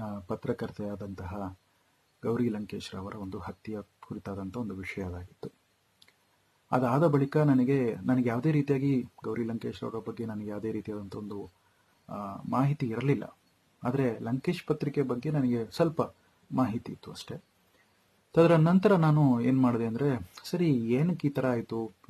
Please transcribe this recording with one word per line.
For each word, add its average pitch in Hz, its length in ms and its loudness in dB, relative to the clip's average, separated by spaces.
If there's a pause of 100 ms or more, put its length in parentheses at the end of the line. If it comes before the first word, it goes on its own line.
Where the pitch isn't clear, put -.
ಆ, 104 160 -8 (100)
ಪತ್ರಕರ್ತೆಯಾದಂತಹ 101 1300 -8 (680)
ಗೌರಿ 117 240 0
ಲಂಕೇಶ್ 104 460 -8
ರವರ 101 220 -10
ಒಂದು 101 220 -10
ಹತ್ಯೆಯ 98 400 -12 (300)
ಕುರಿತಾದಂಥ 98 480 -10
ಒಂದು 107 180 -6
ವಿಷಯ 95 280 -10
ಅದಾಗಿತ್ತು. 90 600 -12 (1120)
ಅದಾದ 131 340 2
ಬಳಿಕ 143 300 2
ನನಗೆ, 131 580 4
ನನಗೆ 127 340 0
ಯಾವುದೇ 127 220 0
ರೀತಿಯಾಗಿ 139 540 2 (200)
ಗೌರಿ 113 200 -4
ಲಂಕೇಶ್ 113 400 -6
ಅವರ 110 240 -8
ಬಗ್ಗೆ 113 180 -6
ನನಗೆ 107 220 -6
ಯಾವುದೇ 104 240 -6
ರೀತಿಯಾದಂಥ 104 440 -8
ಒಂದು, 101 340 -10 (580)
ಆ, 101 280 -10 (140)
ಮಾಹಿತಿ 135 360 0
ಇರಲಿಲ್ಲ. 117 520 -2 (460)
ಆದ್ರೆ 123 340 0
ಲಂಕೇಶ್ 135 460 -4
ಪತ್ರಿಕೆ 147 380 -2
ಬಗ್ಗೆ 127 280 -2
ನನಗೆ 120 400 0
ಸ್ವಲ್ಪ 160 320 2 (520)
ಮಾಹಿತಿ 123 380 -2
ಇತ್ತು - 180 -14
ಅಷ್ಟೇ. - 320 -12 (920)
ತದರ 165 220 8
ನಂತರ 185 400 6
ನಾನು 151 440 6
ಏನ್ 131 200 2
ಮಾಡಿದೆ 117 260 4
ಅಂದ್ರೆ, 117 440 -2 (140)
ಸರಿ, 175 260 0
ಏನಕ್ಕೆ 135 580 2
ಈ - 20 2
ತರ 131 160 0
ಆಯ್ತು, 113 460 -2 (180)